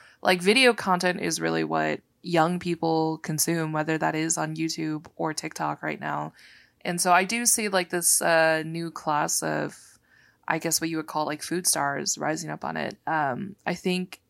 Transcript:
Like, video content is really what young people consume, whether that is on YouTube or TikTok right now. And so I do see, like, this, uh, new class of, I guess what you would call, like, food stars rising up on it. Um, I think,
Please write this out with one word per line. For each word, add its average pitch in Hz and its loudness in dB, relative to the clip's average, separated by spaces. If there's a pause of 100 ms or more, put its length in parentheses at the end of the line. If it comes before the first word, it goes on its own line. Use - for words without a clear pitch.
(220)
Like, 185 4
video 233 6
content 180 0
is 165 -2
really 165 0
what 156 0 (220)
young 170 2
people 160 0
consume, 160 -2
whether 156 0
that 160 0
is 160 0
on 156 -2
YouTube 160 -4 (100)
or 160 -2
TikTok 151 -6
right 151 -6
now. 151 -6 (520)
And 175 -2
so 180 4
I 180 6
do 226 -2
see, 226 2
like, 185 0
this, - 2
uh, 160 4
new 165 -6
class 156 0
of, 151 -4 (480)
I 160 0
guess 160 -2
what 165 -2
you 160 -4
would 156 -6
call, 151 -2
like, 147 -6
food 175 -4
stars 143 0
rising 156 -4
up 151 -8
on - -4
it. 151 -4 (120)
Um, 151 -2 (100)
I 170 -2
think, 180 -4